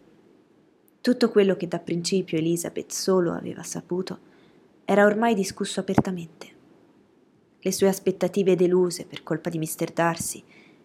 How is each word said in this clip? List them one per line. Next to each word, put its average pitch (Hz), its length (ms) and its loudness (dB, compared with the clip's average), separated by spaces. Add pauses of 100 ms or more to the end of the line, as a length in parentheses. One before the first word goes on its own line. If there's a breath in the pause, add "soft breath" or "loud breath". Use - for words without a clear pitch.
(1040)
Tutto 247 260 2
quello 196 260 4
che 175 140 -6
da 170 100 -4
principio 175 600 -2
Elizabeth 170 540 -2
solo 180 400 0
aveva 175 300 -8
saputo 180 580 -8 (680 soft breath)
era 202 180 6
ormai 220 300 4
discusso 196 460 -4
apertamente. 180 680 -4 (1120)
Le 190 120 -2
sue 196 160 2
aspettative 185 680 2
deluse 180 480 2
per - 180 -16
colpa 160 280 -4
di 165 80 -4
mister 160 340 -4
Darcy - 500 0 (420 soft breath)